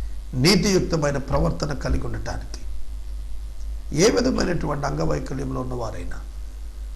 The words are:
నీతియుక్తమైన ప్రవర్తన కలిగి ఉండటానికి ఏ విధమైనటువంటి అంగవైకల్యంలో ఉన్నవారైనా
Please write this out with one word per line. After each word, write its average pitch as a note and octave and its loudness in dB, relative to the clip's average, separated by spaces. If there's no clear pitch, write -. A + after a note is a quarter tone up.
నీతియుక్తమైన D#3+ 4
ప్రవర్తన D#3 2
కలిగి C3 0
ఉండటానికి - -4
ఏ G#3 8
విధమైనటువంటి F#3 2
అంగవైకల్యంలో C#3 0
ఉన్నవారైనా A#2 -4